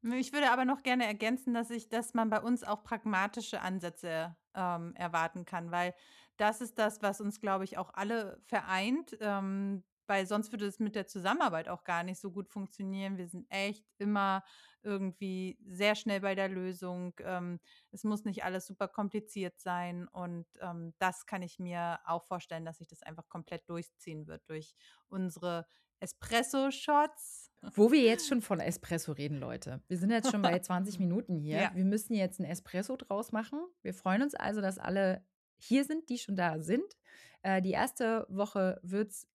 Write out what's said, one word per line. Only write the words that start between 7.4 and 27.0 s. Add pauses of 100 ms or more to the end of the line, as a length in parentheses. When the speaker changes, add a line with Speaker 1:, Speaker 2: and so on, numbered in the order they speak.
Speaker 1:
glaub
ich,
auch
alle
vereint,
ähm, (240)
weil
sonst
würde
es
mit
der
Zusammenarbeit
auch
gar
nicht
so
gut
funktionieren.
Wir
sind
echt (140)
immer (400)
irgendwie
sehr
schnell
bei
der
Lösung. (120)
Ähm, (320)
es
muss
nicht
alles
super
kompliziert
sein
und, (140)
ähm,
das
kann
ich
mir
auch
vorstellen,
dass
sich
das
einfach
komplett
durchziehen
wird
durch (340)
unsere (840)
Espresso-Shots. (240)